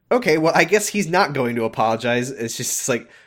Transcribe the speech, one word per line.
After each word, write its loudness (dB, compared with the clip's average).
"Okay, 2
well, 2
I 6
guess 0
he's -2
not 2
going -2
to -2
apologize." 0
It's -8
just -6
like, -2